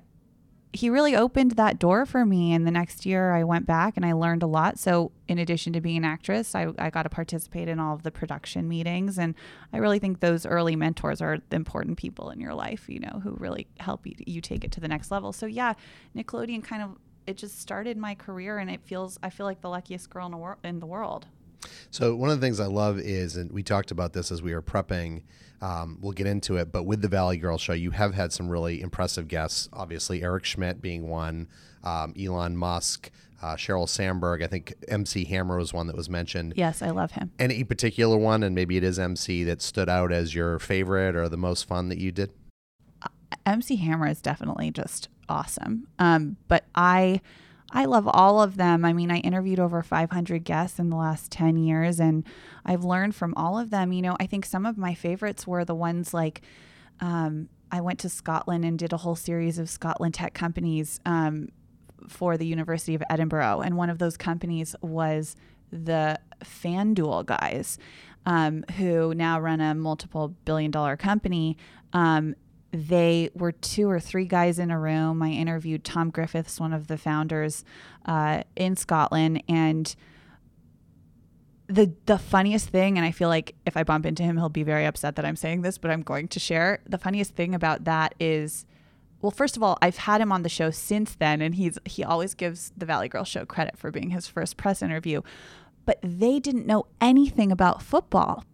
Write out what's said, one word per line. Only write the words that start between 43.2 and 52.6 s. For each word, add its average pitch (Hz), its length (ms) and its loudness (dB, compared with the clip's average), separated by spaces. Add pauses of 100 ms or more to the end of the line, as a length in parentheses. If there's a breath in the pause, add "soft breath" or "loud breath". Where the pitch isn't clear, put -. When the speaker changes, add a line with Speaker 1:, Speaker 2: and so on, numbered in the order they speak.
Speaker 1:
M 208 160 2
C 247 160 -2
Hammer 160 300 2
is 151 160 -2
definitely 156 480 -4
just - 400 -8 (180)
awesome. 220 600 -6 (100)
Um, 165 400 4 (100)
but 170 160 4 (100)
I, 185 460 4 (520 soft breath)
I 269 120 2
love 233 240 4
all 202 340 8
of 196 140 2
them. 170 280 4
I 170 80 4
mean, 175 200 0
I 175 60 0
interviewed 185 420 0
over 170 220 2
five 160 280 0
hundred 170 320 -2
guests 170 380 -2
in 170 100 2
the 165 60 0
last 160 340 -2
ten 165 260 4
years, 160 440 2
and 160 240 4 (400 loud breath)